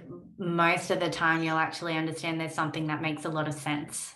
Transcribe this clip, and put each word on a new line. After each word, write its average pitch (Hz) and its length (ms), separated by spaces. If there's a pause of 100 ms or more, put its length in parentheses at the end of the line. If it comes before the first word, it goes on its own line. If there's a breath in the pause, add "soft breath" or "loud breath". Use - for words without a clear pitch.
(380)
most 170 540
of 185 80
the 175 100
time 165 320
you'll 160 160
actually 160 400
understand 160 420
there's 160 140
something 156 320
that 151 160
makes 156 240
a 170 40
lot 156 180
of 143 80
sense. - 600